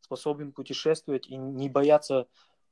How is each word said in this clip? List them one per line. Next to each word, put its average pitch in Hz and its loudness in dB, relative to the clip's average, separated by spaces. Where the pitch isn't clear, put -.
способен 147 -6
путешествовать 139 -2
и 131 -12
не 135 -4
бояться, 143 4